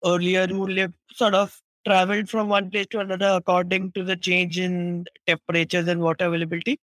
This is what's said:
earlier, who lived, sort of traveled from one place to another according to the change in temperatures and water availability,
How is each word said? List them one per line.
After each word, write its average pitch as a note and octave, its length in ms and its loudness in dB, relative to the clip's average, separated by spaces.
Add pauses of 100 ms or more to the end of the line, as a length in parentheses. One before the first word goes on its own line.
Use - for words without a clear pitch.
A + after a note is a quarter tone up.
earlier, F3+ 440 2
who F#3+ 200 -4
lived, F#3 280 -2 (160)
sort G#3+ 240 2
of G3 260 0 (240)
traveled G3+ 440 2
from G#3+ 200 -2
one G3+ 220 0
place G3 160 -2
to A3 120 -6
another G3 360 -2
according F3+ 580 0
to F#3+ 100 -6
the F#3 120 -2
change F3+ 440 0
in F3 460 -2 (220)
temperatures E3 600 0
and F3 140 0
water E3 240 0
availability, E3+ 580 -4